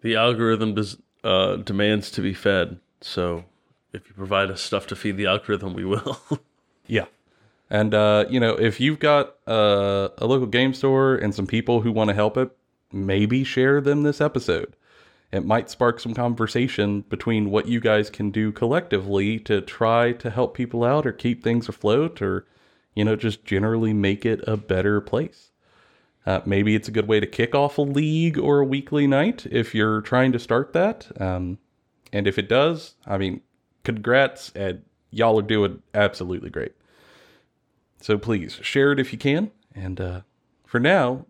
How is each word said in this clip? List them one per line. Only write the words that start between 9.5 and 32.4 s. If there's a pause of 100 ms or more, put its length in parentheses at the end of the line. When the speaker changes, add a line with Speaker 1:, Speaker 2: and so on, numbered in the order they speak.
Speaker 2:
a
local
game
store
and
some
people
who
wanna
help
it, (420)
maybe
share
them
this
episode. (560)
It
might
spark
some
conversation
between
what
you
guys
can
do
collectively
to
try
to
help
people
out
or
keep
things
afloat
or, (480)
you
know,
just
generally
make
it
a
better
place. (760)
Uh,
maybe
it's
a
good
way
to
kick
off
a
league
or
a
weekly
night
if
you're
trying
to
start
that. (100)
Um, (540)
and
if
it